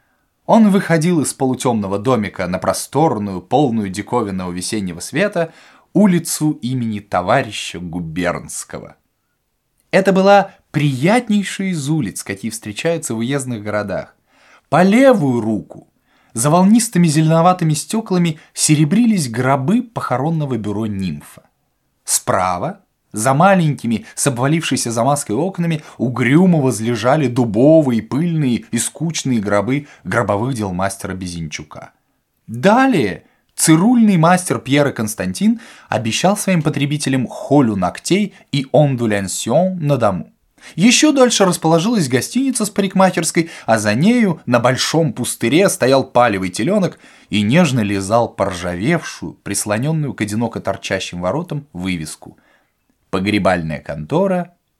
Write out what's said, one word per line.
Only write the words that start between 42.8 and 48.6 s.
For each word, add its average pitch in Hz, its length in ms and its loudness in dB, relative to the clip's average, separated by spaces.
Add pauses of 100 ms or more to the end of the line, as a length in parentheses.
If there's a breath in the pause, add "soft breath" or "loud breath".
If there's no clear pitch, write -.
а 113 140 2
за 107 160 0
нею 196 500 2
на 120 140 2
большом 127 540 0
пустыре 131 560 0
стоял 131 340 2
палевый 104 460 2
телёнок 160 500 -2 (300 loud breath)
и 101 120 0
нежно 131 380 2
лизал 101 480 0
поржавевшую, 90 1080 -4